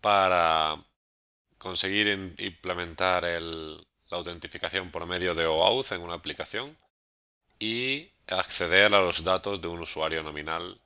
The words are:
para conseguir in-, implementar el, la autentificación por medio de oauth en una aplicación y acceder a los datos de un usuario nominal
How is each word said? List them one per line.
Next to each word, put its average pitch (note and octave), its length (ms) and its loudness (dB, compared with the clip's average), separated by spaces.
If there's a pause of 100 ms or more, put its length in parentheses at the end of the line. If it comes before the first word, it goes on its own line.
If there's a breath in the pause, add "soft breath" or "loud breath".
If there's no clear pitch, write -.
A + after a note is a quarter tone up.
para E2+ 720 4 (800)
conseguir G2 520 0
in-, F#2+ 280 -4
implementar F2+ 880 -2
el, E2 600 -6 (240)
la F2 80 -4
autentificación F2 720 -6
por E2+ 160 -8
medio F2+ 280 0
de E2 120 2
oauth F#2 460 2
en F2 100 -6
una E2+ 100 -8
aplicación C#3 640 -8 (800)
y B2+ 520 -4 (160)
acceder F#2 680 4
a G2 60 8
los E2+ 240 2
datos F#2+ 380 0
de E2+ 60 -6
un E2+ 120 -8
usuario D#2+ 420 -4
nominal D#2 640 -8